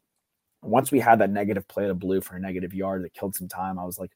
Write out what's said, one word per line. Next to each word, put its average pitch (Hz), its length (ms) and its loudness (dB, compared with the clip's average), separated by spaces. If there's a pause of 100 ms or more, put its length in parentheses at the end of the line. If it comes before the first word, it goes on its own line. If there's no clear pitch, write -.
(640)
once 131 280 2
we 135 100 4
had 113 200 8
that 98 100 4
negative 101 380 -2
play 101 180 -2
to 95 80 0
Blue 92 260 0
for 92 160 -10
a 90 40 -8
negative 92 340 -6
yard 95 300 -4
that 82 100 -14
killed 95 200 -6
some 90 140 -8
time, 92 300 -6
I 90 60 -8
was 90 140 -8
like, 90 180 -10